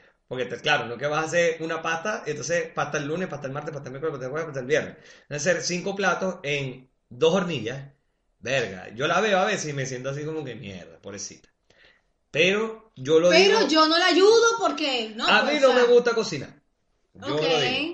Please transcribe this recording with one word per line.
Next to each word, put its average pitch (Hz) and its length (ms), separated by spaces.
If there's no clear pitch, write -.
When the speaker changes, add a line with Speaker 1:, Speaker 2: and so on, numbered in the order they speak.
Speaker 1:
porque, 127 180
te, 120 140
claro, 139 260
no 117 120
que 143 80
vas 151 180
a - 20
hacer 165 360
una 165 200
pasta, 165 440
entonces 165 480
pasta 147 240
el 143 80
lunes, 170 220
pasta 139 200
el 135 40
martes, 147 220
pasta 135 140
el 127 40
miércoles, 151 220
pasta 127 120
el 127 60
jueves, 160 140
pasta 139 140
el 123 60
viernes. 143 300
Hacer 156 340
cinco 180 340
platos 185 460
en 139 480
dos 147 260
hornillas, 139 580
verga, 101 540
yo 131 140
la 170 120
veo 208 180
a 190 80
veces 156 240
y - 40
me 131 120
siento 127 240
así 147 140
como 156 200
que, 120 120
"Mierda, 87 460
pobrecita". - 480
Pero 202 680
yo 143 240
lo 175 100
Speaker 2:
Pero 403 280
Speaker 1:
digo, 370 100
Speaker 2:
yo 311 200
no 330 100
la 359 80
ayudo 440 540
porque, 285 560
no, - 100
Speaker 1:
a 202 140
Speaker 2:
pues, 277 140
Speaker 1:
mí 302 60
no 262 80
Speaker 2:
o 240 40
sea, 247 40
Speaker 1:
me 247 80
gusta 240 300
cocinar. 160 480
Yo - 200
Speaker 2:
ok. - 140
Speaker 1:
lo 247 120
digo. 277 340